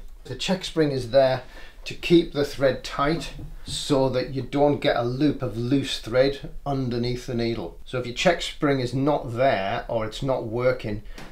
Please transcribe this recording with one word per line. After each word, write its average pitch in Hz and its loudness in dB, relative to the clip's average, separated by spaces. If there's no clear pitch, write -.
The - -12
check - -2
spring 156 2
is 113 -4
there 131 6
to - -8
keep 170 4
the 143 0
thread 135 0
tight - 0
so 135 2
that 127 -2
you 127 -2
don't 147 4
get - 2
a 120 0
loop 131 2
of 110 -4
loose 127 0
thread 131 0
underneath 123 -2
the 131 -4
needle. 117 -4
So 127 -6
if 123 -4
your 123 -8
check - 2
spring 139 0
is 120 -2
not 139 0
there 113 2
or 110 -2
it's - -8
not 127 -2
working, 117 0